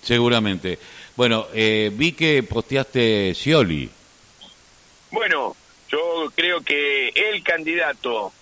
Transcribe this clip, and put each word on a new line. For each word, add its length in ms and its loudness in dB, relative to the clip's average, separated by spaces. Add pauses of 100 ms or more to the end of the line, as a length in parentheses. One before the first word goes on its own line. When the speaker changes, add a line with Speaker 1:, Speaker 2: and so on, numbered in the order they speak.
Speaker 1:
Seguramente. 760 2 (380)
Bueno, 380 2
eh, 380 2
vi 200 0
que 300 2
posteaste 920 0
Scioli. 540 2 (1200)
Speaker 2:
Bueno, 440 -2 (340)
yo 460 -2
creo 280 0
que 480 -2
el 320 -2
candidato 1000 -4